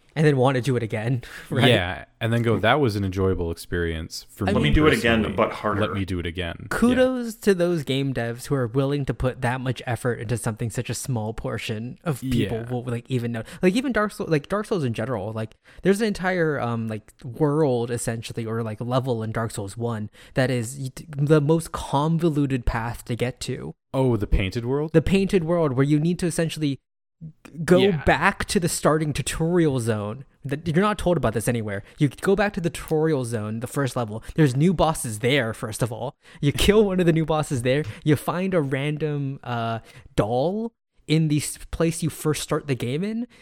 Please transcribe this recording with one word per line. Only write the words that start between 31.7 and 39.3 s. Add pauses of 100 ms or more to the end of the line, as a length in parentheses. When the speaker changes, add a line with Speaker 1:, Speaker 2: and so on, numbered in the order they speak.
Speaker 1:
You
go
back
to
the
tutorial
zone,
the
first
level. (120)
There's
new
bosses
there,
first
of
all. (240)
You
kill
one
of
the
new
bosses
there. (200)
You
find
a
random,